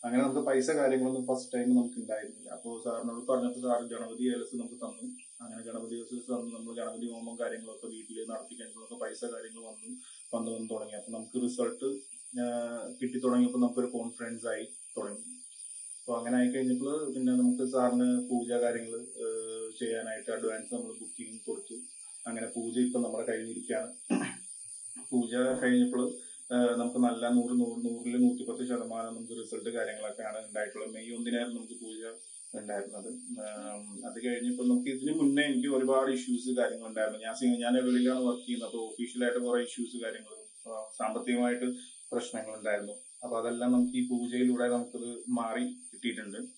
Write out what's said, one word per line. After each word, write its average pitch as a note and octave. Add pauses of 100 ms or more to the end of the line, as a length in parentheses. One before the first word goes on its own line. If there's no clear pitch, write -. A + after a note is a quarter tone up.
അങ്ങനെ B2
നമുക്ക് C#3
പൈസ C3 (100)
കാര്യങ്ങളൊന്നും C3
ഫസ്റ്റ് B2+
time B2
നമുക്ക് -
ഉണ്ടായിരുന്നില്ല. G#3+
അപ്പോൾ A#2 (100)
സാറിനോട് A#2
പറഞ്ഞപ്പോൾ B2
സാർ A#2+ (140)
ഗണപതി A#2 (100)
ഏലസ് A#2+
നമുക്ക് A#2
തന്നു. A2 (380)
അങ്ങനെ A2+
ഗണപതി A2+
ഏലസ് A#2
തന്നു, A#2+
നമ്മൾ A2+
ഗണപതി A2+
ഹോമം A2+
കാര്യങ്ങളൊക്കെ A2
വീട്ടിൽ A2 (120)
നടത്തി -
കഴിഞ്ഞപ്പോൾ A2+
നമുക്ക് B3
പൈസ -
കാര്യങ്ങൾ A3+
വന്നു, A3 (440)
വന്നു A2+
വന്ന് A2
തുടങ്ങി. G#2
അപ്പോൾ A2+
നമുക്ക് A2+
result, C#3 (540)
ആ, - (560)
കിട്ടി B3
തുടങ്ങിയപ്പോൾ B3
നമുക്കൊരു B3 (100)
conference A#2
ആയി - (300)
തുടങ്ങി. G#3+ (760)
അപ്പോൾ A#2
അങ്ങനെ A#2+
ആയി B2
കഴിഞ്ഞപ്പോൾ C3+
പിന്നെ B2+
നമുക്ക് B2
സാറിന് B2 (200)
പൂജ A#2+
കാര്യങ്ങൾ, A#2 (300)
ആ, - (540)
ചെയ്യാനായിട്ട് A2+
advance -
നമ്മൾ A3+
booking A3+
കൊടുത്തു. - (520)
അങ്ങനെ A2+
പൂജ A#2 (100)
ഇപ്പം B2
നമ്മുടെ A2
കയ്യിലിരിക്കുകയാണ്. - (1200)
പൂജ A#2+ (280)
കഴിഞ്ഞപ്പോൾ, B2 (480)
ആ, B2 (220)
നമുക്ക് B2
നല്ല A#2
നൂറ്, B2
നൂറ്, A#2
നൂറിൽ A#2+ (100)
നൂറ്റിപ്പത്ത് B2
ശതമാനം A2+
നമുക്ക് A2+
result A2
കാര്യങ്ങളൊക്കെയാണ് G#2+ (100)
ഉണ്ടായിട്ടുള്ളത്. G#2+
മെയ് A2+
ഒന്നിനായിരുന്നു A#2+
നമുക്ക് A2+
പൂജ A2 (580)
ഉണ്ടായിരുന്നത്. G#2 (360)
ആം, G#2+ (260)
അത് -
കഴിഞ്ഞപ്പോൾ B3
നമുക്ക് C3
ഇതിന് C#3+
മുന്നേ C#3+
എനിക്ക് C#3
ഒരുപാട് C3
issues B2
കാര്യങ്ങളുണ്ടായിരുന്നു. A2
ഞാൻ A2+
സി-, B2
ഞാൻ B2 (140)
വെളിയിലാണ് B2
work B2
ചെയ്യുന്നത്. A2+
അപ്പോൾ A#2
ഒഫീഷ്യലായിട്ട് A#2+
കുറേ A#2+
issues A#2
കാര്യങ്ങൾ, A2 (320)
ആ, A2+ (260)
സാമ്പത്തികമായിട്ട് B2 (440)
പ്രശ്നങ്ങളുണ്ടായിരുന്നു. G#2+ (300)
അപ്പോൾ A#2+
അതെല്ലാം A#2+
നമുക്ക് B2
ഈ B2
പൂജയിലൂടെ A#2+
നമുക്കത് A#2+ (200)
മാറി A#2 (260)
കിട്ടിയിട്ടുണ്ട്. A2 (200)